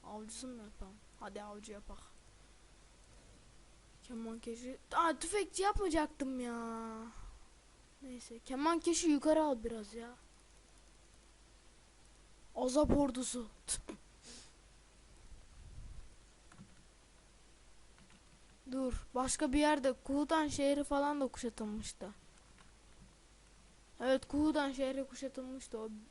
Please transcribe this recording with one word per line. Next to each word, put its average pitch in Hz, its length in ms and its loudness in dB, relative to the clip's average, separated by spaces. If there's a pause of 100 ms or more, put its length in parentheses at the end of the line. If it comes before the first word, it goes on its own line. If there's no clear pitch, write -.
Avcısı 214 420 -10
mı 240 160 -12
yapalım? 208 320 -14 (260)
Hadi 202 220 -10
avcı 208 300 -12
yapak. 208 260 -12 (2000)
Kemankeşi. 233 760 -8 (140)
Aa, 320 260 4
tüfekçi 370 440 -2
yapmayacaktım 311 800 2
ya. 233 460 -6 (1160)
Neyse. 247 360 -12
Kemankeşi 320 680 2
yukarı 311 340 6
al 254 220 2
biraz 220 300 -6
ya. 233 200 -12 (2500)
Azap 254 400 6
ordusu. 247 520 2 (200)
<laughs> - 100 -2 (4000)
Dur. 254 420 0
Başka 262 380 2
bir 294 60 4
yerde 294 340 4
Kuhudan 294 560 2
şehri 285 360 4
falan 285 360 2
da 262 80 2
kuşatılmıştı. 214 840 -6 (1900)
Evet, 262 280 4
Kuhudan 294 440 4
şehri 269 320 0
kuşatılmıştı 262 720 -8
o. 220 100 -6 (220)